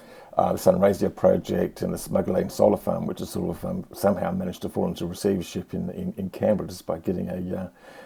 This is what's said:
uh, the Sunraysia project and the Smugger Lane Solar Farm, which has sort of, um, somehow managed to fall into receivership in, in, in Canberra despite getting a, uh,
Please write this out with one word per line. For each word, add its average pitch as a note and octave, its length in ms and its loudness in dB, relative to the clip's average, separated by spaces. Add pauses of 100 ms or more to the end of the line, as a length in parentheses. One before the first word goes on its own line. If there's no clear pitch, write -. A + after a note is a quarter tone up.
(360)
uh, F#2 160 4
the F#2 60 0
Sunraysia F#2+ 560 4
project F#2 680 2
and F#2 100 -2
the F2 60 -4
Smugger - 300 -2
Lane F#2+ 220 0
Solar G#2 260 4
Farm, F2 300 -2
which - 140 -6
has F#2 100 -8
sort F2+ 200 -2
of, E2+ 140 -8
um, F#2 280 -4
somehow F2+ 400 0
managed F#2 300 -4
to G2 60 -6
fall F#2+ 180 0
into F2+ 200 -4
receivership F2+ 640 -2
in, F2+ 180 -4
in, F#2 260 -6
in F#2+ 140 -4
Canberra - 380 0
despite E2+ 360 -6
getting F#2 240 -2
a, F#2 280 -4
uh, F#2 120 -6 (380)